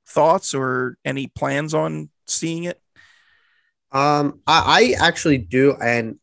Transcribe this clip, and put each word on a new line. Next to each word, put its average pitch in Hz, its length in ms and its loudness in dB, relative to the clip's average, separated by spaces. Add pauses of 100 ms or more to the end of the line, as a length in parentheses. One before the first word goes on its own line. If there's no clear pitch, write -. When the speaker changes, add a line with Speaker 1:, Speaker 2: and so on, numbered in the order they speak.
Speaker 1:
thoughts 165 460 2
or 127 500 -4
any 139 240 -6
plans 143 460 -4
on 156 360 -4 (180)
seeing 165 380 -6
it? 175 140 -10 (1120)
Speaker 2:
Um, 147 520 0
I, 165 540 4
I 156 60 4
actually 165 320 2
do, 131 440 2
and 117 420 -2